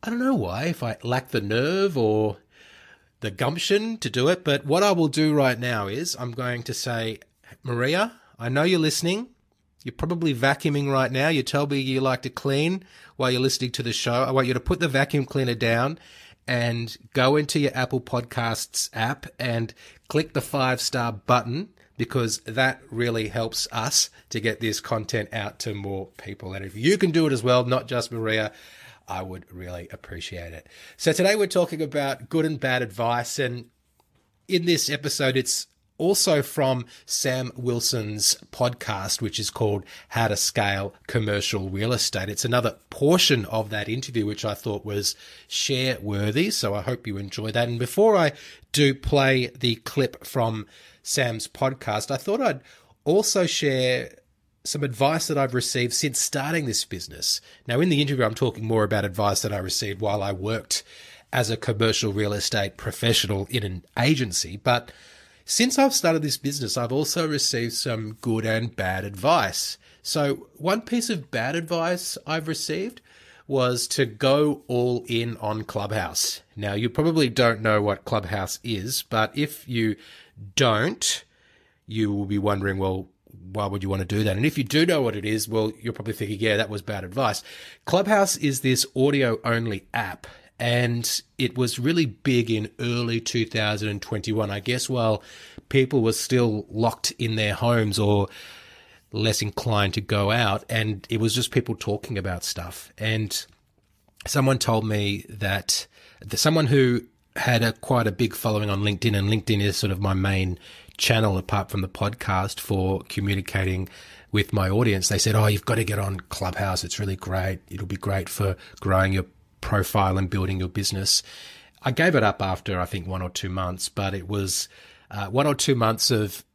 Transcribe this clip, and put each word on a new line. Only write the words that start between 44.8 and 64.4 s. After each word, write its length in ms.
was 320
share-worthy. 1040
So 220
I 100
hope 240
you 120
enjoy 320
that. 180
And 120
before 360
I 160
do 240
play 540
the 260
clip 500
from 420
Sam's 460
podcast, 640
I 40
thought 240
I'd 200
also 420
share 680
some 200
advice 420
that 100
I've 180
received 380
since 280
starting 460
this 180
business. 560
Now, 140
in 80
the 120
interview, 240
I'm 80
talking 320
more 200
about 200
advice 380
that 100
I 60
received 420
while 220
I 80
worked 540
as 180
a 60
commercial 560
real 200
estate 440
professional 760
in 140
an 200
agency. 580